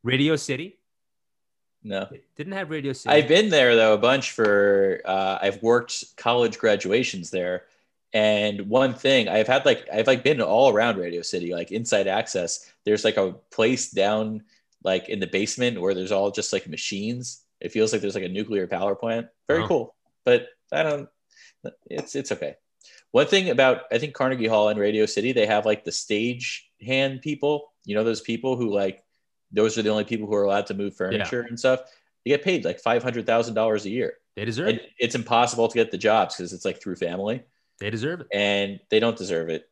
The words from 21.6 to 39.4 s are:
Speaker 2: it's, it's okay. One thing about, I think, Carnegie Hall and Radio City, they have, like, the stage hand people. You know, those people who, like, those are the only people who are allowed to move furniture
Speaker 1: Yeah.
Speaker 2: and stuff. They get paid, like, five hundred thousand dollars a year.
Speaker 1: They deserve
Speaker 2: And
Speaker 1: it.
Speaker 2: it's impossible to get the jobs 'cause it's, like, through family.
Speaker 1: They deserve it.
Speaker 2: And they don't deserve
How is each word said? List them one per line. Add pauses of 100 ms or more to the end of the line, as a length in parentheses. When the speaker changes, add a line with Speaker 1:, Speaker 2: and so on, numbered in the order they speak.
Speaker 2:
it's,
it's
okay. (560)
One
thing
about, (100)
I
think,
Carnegie
Hall
and
Radio
City,
they
have,
like,
the
stage (160)
hand
people. (140)
You
know,
those
people
who,
like, (480)
those
are
the
only
people
who
are
allowed
to
move
furniture
Speaker 1:
Yeah.
Speaker 2:
and
stuff. (420)
They
get
paid,
like,
five
hundred
thousand
dollars
a
year. (220)
Speaker 1:
They
deserve
Speaker 2:
And
Speaker 1:
it. (100)
Speaker 2:
it's
impossible
to
get
the
jobs
'cause
it's,
like,
through
family. (360)
Speaker 1:
They
deserve
it.
Speaker 2:
And (100)
they
don't
deserve